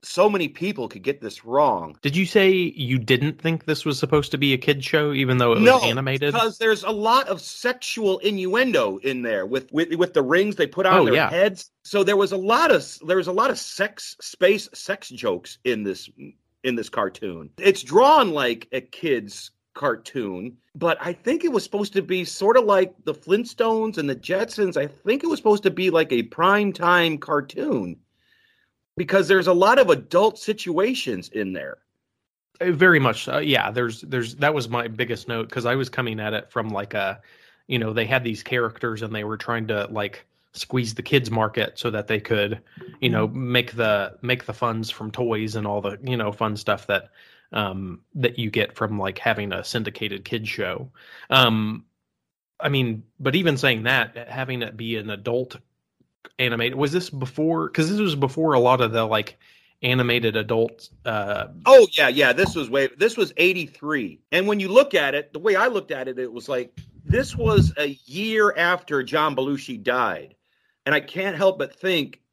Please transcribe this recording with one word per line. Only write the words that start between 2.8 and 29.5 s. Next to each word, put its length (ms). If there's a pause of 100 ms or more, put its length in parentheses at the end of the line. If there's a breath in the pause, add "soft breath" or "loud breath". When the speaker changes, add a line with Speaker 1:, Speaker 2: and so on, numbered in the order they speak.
Speaker 2:
didn't 400
think 280
this 180
was 140
supposed 320
to 80
be 160
a 20
kid 260
show, 300
even 240
though 160
it 40
was 80
Speaker 1:
No, 160
Speaker 2:
animated? 520
Speaker 1:
because 240
there's 260
a 80
lot 380
of 140
sexual 760
innuendo 760
in 240
there 240
with, 300
with, 220
with 180
the 80
rings 340
they 100
put 200
on 140
Speaker 2:
Oh, 40
Speaker 1:
their 80
Speaker 2:
yeah. 160
Speaker 1:
heads. 420 (140)
So 180
there 140
was 160
a 60
lot 320
of, 120 (240)
there 120
was 80
a 60
lot 180
of 80
sex, 640
space 500
sex 380
jokes 540
in 180
this, 260 (560)
in 120
this 120
cartoon. 680
It's 240
drawn 500
like 400
a 80
kid's 680 (240)
cartoon, 840 (180)
but 280
I 100
think 320
it 80
was 100
supposed 300
to 80
be 240
sort 320
of 80
like 300 (100)
the 80
Flintstones 840
and 100
the 80
Jetsons. 600
I 80
think 360
it 40
was 120
supposed 260
to 60
be 200
like 200
a 120
primetime 1000
cartoon. 800 (1000)
Because 320
there's 180
a 60